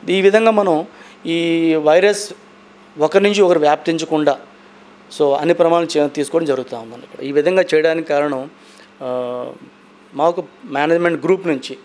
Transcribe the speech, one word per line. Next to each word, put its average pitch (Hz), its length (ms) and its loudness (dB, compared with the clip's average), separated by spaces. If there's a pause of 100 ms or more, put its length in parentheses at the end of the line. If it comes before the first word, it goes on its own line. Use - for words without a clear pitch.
ఈ 190 120 2
విధంగా 220 300 4
మనం 190 340 0 (400)
ఈ 165 500 0
వైరస్ 180 580 2 (680)
ఒకరి 156 240 2
నుంచి 208 180 2
ఒకరు 175 180 4
వ్యాప్తించకుండా, 151 800 0 (800)
so, 143 140 2
అన్ని - 200 0
ప్రమాణాలు 165 440 2
చే-, 147 100 2
తీసుకోవడం 151 380 -4
జరుగుతూ 127 320 -4
ఉందండి 113 280 -18
ఇక్కడ. - 200 -16
ఈ 139 60 -8
విధంగా 170 320 2 (100)
చేయడానికి 160 340 0
కారణం, 143 420 -2 (540)
ఆ, 127 480 -8 (640)
మాకు 165 280 -2 (220)
మేనేజ్‌మెంట్ 160 600 0
గ్రూప్ 185 220 0
నుంచి 135 380 -6